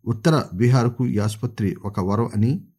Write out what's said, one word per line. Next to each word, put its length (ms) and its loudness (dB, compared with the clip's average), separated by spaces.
ఉత్తర 380 2
బీహార్కు 540 2
ఈ 120 -2
ఆసుపత్రి 560 -2
ఒక 140 -4
వరం 360 0
అని 280 0